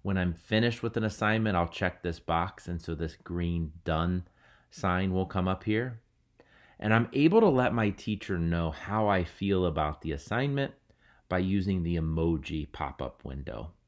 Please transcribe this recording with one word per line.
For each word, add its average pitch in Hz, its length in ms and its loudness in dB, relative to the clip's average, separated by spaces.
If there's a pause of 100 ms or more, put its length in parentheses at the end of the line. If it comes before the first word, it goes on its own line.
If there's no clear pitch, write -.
When 98 160 0
I'm 90 160 2
finished 113 500 0
with 117 140 -2
an 104 80 0
assignment, 107 500 0
I'll 85 140 2
check - 340 -4
this 85 160 -4
box, 85 480 -2
and 87 140 -6
so 82 140 -6
this 80 280 -6
green 85 500 -2 (120)
done 87 420 0 (440)
sign 92 420 0
will 92 140 0
come 92 200 -2
up 95 180 -2
here. 113 360 -2 (800)
And 107 140 2
I'm 117 180 2
able 165 280 6
to 220 80 6
let 127 260 4
my 107 160 2
teacher 98 480 -4
know 85 320 2
how 107 360 -2
I 95 180 4
feel 95 420 0
about 76 340 -2
the 80 120 -4
assignment 139 600 -2 (560)
by 90 120 0
using 95 420 2
the 85 140 0
emoji 80 760 0
pop-up - 500 -8
window. 67 500 -10 (160)